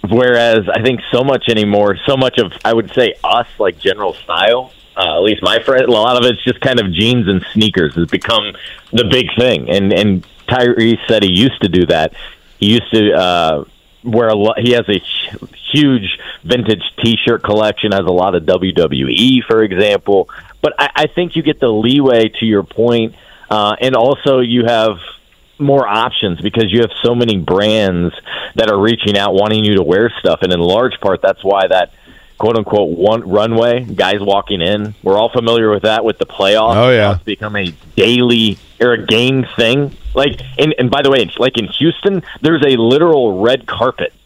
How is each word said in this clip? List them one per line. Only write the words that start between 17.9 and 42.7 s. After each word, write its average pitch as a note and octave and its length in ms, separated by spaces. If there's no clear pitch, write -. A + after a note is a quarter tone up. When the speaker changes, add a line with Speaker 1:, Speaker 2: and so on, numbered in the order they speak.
Speaker 1:
has G2 140
a F2+ 60
lot F2+ 240
of E2 100
W F#2 260
W C#2+ 380
E, A#2 320
for A2 220
example. G2 680
But D3+ 160
I, C#3 180
I D3+ 120
think F3 280
you E3 60
get D3 180
the C3 80
leeway, A#2+ 640
to - 160
your G#2 180
point, A#2 520
uh, G#2+ 320
and C3 140
also C3 440
you A#2+ 260
have A2 340
more C#3 300
options G#2 540
because G#2 300
you A#2 100
have A2+ 100
so A#2+ 140
many A2+ 220
brands F#2 760
that A2 140
are G2+ 100
reaching G#2 380
out, G2 160
wanting G#2+ 300
you G#2 120
to F#2+ 80
wear F#2+ 260
stuff. E2+ 220
And F2+ 100
in F2 80
large G2+ 400
part, F#2+ 220
that's F#2+ 220
why F#2+ 240
that F2+ 260
quote-unquote G#2+ 520
one G2+ 400
runway, A#2 560
guys G2 340
walking G2 420
in, G#2 400
we're G2 160
all A2+ 120
familiar A#2 400
with G2+ 140
that A2 200
with A2 140
the - 80
playoffs. G#2+ 500
Speaker 2:
Oh, B2 140
yeah. G#2 260
Speaker 1:
It's F2+ 80
become G#2 320
a F#2 160
daily A2+ 600
or B2 120
a A2+ 120
game B2 400
thing. C3 400
Like, C#3 280
and, D3+ 200
and B2 140
by C#3 100
the C3+ 80
way, C#3 100
it's G2 180
like B2+ 200
in G#2+ 100
Houston, F#3 540
there's D#3 240
a C3+ 100